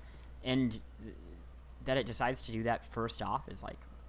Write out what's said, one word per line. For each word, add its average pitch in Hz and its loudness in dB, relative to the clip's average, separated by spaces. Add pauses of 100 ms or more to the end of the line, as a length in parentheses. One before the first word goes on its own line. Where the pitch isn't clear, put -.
(440)
And 127 6
th-, 110 -8 (680)
that 131 6
it 117 4
decides 123 2
to - -2
do 113 2
that 117 4
first 113 0
off 107 0
is, - -8
like, - -6 (300)